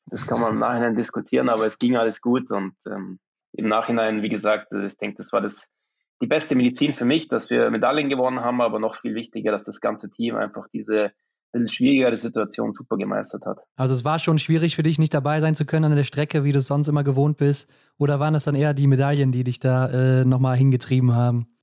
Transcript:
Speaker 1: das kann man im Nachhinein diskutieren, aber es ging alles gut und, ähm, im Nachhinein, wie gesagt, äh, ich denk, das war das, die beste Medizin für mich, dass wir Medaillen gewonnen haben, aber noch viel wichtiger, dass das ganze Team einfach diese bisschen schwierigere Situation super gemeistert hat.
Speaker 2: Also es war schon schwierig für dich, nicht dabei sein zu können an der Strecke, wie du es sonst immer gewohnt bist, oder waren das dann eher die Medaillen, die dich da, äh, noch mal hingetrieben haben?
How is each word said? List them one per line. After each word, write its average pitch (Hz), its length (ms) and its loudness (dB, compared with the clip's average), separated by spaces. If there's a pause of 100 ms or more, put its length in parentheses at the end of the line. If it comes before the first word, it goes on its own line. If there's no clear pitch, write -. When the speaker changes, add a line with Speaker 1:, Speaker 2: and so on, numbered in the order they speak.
Speaker 1:
das - 200 -10
kann 120 140 -2
man 110 120 0
im 110 60 -2
Nachhinein 117 360 0
diskutieren, 123 540 -2
aber 110 160 2
es 107 140 -4
ging 123 160 2
alles 113 260 0
gut 123 300 0
und, 98 220 -4 (140)
ähm, 95 320 -10 (340)
im - 140 -4
Nachhinein, 110 540 0
wie 107 80 -4
gesagt, 104 440 -2
äh, 101 140 -4
ich 101 100 -12
denk, 101 200 -8
das - 140 -14
war 98 100 0
das, 104 320 -10 (480)
die 123 60 -2
beste 151 280 -2
Medizin 127 380 2
für 120 120 -6
mich, 151 240 0
dass - 200 -4
wir 117 220 2
Medaillen 131 380 0
gewonnen 127 320 -2
haben, 123 200 -2
aber 110 180 0
noch 110 180 -4
viel 110 180 -8
wichtiger, - 360 -4
dass 101 120 -2
das - 180 -12
ganze 107 280 -6
Team 117 260 -4
einfach 107 320 -6
diese 104 440 -2 (400)
bisschen 120 160 -2
schwierigere 127 480 2
Situation 110 580 -4
super 113 220 -6
gemeistert 104 500 -6
hat. - 160 -8 (140)
Speaker 2:
Also 131 180 0
es 123 120 -4
war 156 140 0
schon 160 180 2
schwierig 160 380 0
für 165 80 -2
dich, 156 160 2
nicht 156 140 2
dabei 147 260 0
sein 160 160 2
zu 147 100 -2
können 156 200 0
an 151 100 4
der 143 80 4
Strecke, 147 400 -2
wie 143 80 2
du 139 80 4
es 131 80 0
sonst 143 200 0
immer 147 160 0
gewohnt 143 340 2
bist, 143 320 0 (280)
oder 143 220 0
waren 151 140 0
das 147 120 0
dann 143 100 0
eher 147 180 2
die 139 140 2
Medaillen, 139 440 4
die 127 120 0
dich 123 160 -4
da, 131 600 2
äh, 131 40 2
noch 127 140 4
mal 131 160 2
hingetrieben 127 600 4
haben? 120 320 2 (140)